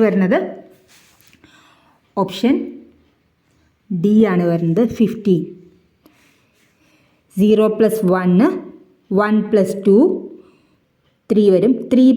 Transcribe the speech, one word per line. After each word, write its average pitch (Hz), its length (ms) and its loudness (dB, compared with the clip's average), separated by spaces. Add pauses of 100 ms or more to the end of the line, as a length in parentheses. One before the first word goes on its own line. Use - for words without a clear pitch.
വരുന്നത് 190 320 0 (1900)
ഓപ്ഷൻ 233 320 -2 (1500)
ഡി 208 100 2 (160)
ആണ് 175 200 0
വരുന്നത്, 170 300 -2 (180)
ഫിഫ്റ്റീൻ. 185 440 0 (2000)
സീറോ 214 280 2 (140)
പ്ലസ് 214 200 0 (140)
വൺ, 180 240 2 (840)
വൺ 214 140 0 (160)
പ്ലസ് 202 260 0 (120)
ടു, 196 80 6 (1300)
ത്രീ 208 140 2 (100)
വരും. 214 180 2 (180)
ത്രീ 254 260 4